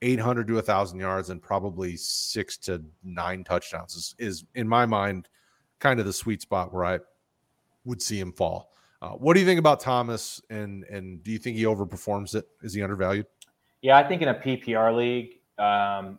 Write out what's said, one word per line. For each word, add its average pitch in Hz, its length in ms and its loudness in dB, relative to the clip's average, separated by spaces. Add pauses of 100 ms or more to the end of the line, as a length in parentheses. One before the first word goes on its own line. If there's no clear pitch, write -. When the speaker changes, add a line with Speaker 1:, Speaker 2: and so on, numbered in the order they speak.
Speaker 1:
eight 123 180 2
hundred 117 280 0
to 113 120 0
a - 20 -2
thousand 98 380 0
yards 95 300 -4
and 87 120 -10
probably 92 560 -4
six - 600 -6
to 87 260 -8 (200)
nine 90 400 -8
touchdowns 85 520 -6
is, - 240 -12
is, 95 260 -8 (100)
in 117 120 -4
my 120 180 4
mind, 101 420 -2 (520)
kind 131 200 2
of 101 60 0
the 98 80 -2
sweet 107 280 -4
spot 90 320 -2
where 90 120 -2
I 90 140 0 (840)
would 123 160 -8
see 104 180 -4
him 90 120 -6
fall. - 420 -4 (280)
Uh, 85 100 -12
what 160 240 4
do 196 40 8
you 185 60 4
think 180 140 4
about 151 200 8
Thomas, 120 720 -2
and, 101 360 -10
and 92 380 -12
do 107 80 -8
you 110 60 -4
think 113 180 -6
he 110 80 0
overperforms 101 680 0
it? 107 140 -4 (160)
Is 110 100 -10
he 104 80 -2
undervalued? 98 460 0 (540)
Speaker 2:
Yeah, 131 140 8
I 143 120 12
think 170 160 0
in 143 60 2
a 120 40 2
P 131 240 -2
P 117 160 -4
R 113 180 4
league, 120 420 0 (260)
um, 101 600 0